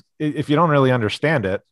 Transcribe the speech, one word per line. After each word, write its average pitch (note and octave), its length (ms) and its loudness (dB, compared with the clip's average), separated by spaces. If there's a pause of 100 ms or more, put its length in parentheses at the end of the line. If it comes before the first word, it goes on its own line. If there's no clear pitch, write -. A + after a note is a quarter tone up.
(200)
if D3+ 300 -4
you D3 60 2
don't E3 140 2
really C#3 220 4
understand B2+ 540 -2
it, F#2+ 160 -4 (100)